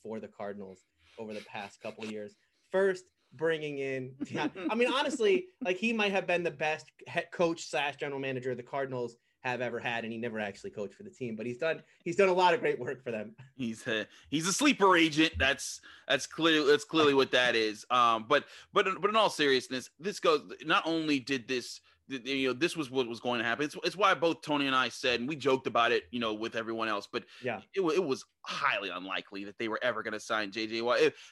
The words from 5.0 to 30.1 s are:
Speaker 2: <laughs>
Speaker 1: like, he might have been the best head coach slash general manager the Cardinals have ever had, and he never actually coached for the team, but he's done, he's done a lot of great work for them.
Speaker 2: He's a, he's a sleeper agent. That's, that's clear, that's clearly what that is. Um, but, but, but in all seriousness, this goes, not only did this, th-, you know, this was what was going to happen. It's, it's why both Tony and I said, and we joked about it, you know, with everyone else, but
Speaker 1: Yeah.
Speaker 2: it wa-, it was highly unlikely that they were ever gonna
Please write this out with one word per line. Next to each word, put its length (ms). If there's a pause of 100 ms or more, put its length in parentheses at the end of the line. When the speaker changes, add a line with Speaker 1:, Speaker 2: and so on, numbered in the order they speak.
Speaker 2:
<laughs> 80
Speaker 1:
like, 140
he 160
might 220
have 120
been 160
the 100
best 340 (200)
head 280
coach 320
slash 320
general 240
manager 340
the 80
Cardinals 540 (260)
have 160
ever 200
had, 240
and 100
he 60
never 200
actually 300
coached 240
for 80
the 80
team, 260
but 120
he's 100
done, 240 (220)
he's 120
done 140
a 40
lot 200
of 60
great 200
work 240
for 60
them. 240 (220)
Speaker 2:
He's 320
a, 180 (240)
he's 180
a 60
sleeper 420
agent. 440
That's, 420 (260)
that's 200
clear, 360
that's 200
clearly 320
what 160
that 240
is. 340
Um, 400
but, 140 (280)
but, 140 (160)
but 80
in 60
all 160
seriousness, 580 (100)
this 200
goes, 220 (220)
not 220
only 340
did 280
this, 340 (260)
th-, 160
you 260
know, 40
this 240
was 140
what 160
was 120
going 200
to 60
happen. 200
It's, 180
it's 120
why 180
both 280
Tony 260
and 80
I 140
said, 320
and 80
we 60
joked 300
about 260
it, 200
you 80
know, 160
with 200
everyone 320
else, 240
but 120 (180)
Speaker 1:
Yeah. 200 (120)
Speaker 2:
it 60
wa-, 140
it 100
was 200 (200)
highly 460
unlikely 560
that 140
they 80
were 160
ever 180
gonna 180